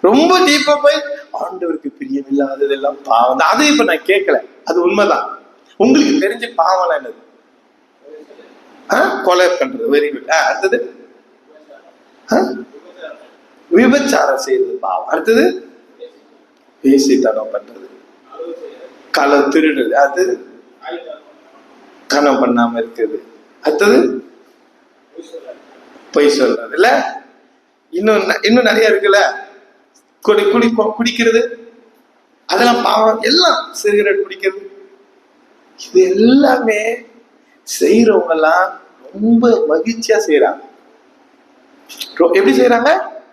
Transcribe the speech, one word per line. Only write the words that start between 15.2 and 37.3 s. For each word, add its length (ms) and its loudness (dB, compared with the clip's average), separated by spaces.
வேசித்தனம் 720 0
பண்றது, 340 -12
களவு, 380 2
திருடுறது, 420 0
அது 540 -2
கனம் 360 0
பண்ணாம 360 0
இருக்குது. 360 -6
அடுத்தது? 640 0
பொய் 180 2
சொல்றது 440 -2
இல்ல, 480 0
இன்னும் 280 0
ந-, 280 -4
இன்னும் 180 2
நிறைய 260 2
இருக்குல்ல, 320 2
குடி, 220 2
குடி, 340 2
கு-, 220 0
குடிக்கிறது, 480 0
அதெல்லாம் 360 0
பாவம். 400 0
எல்லாம், 520 0
சிகரெட் 540 0
பிடிக்கிறது, 400 -8
இது 220 4
எல்லாமே 920 2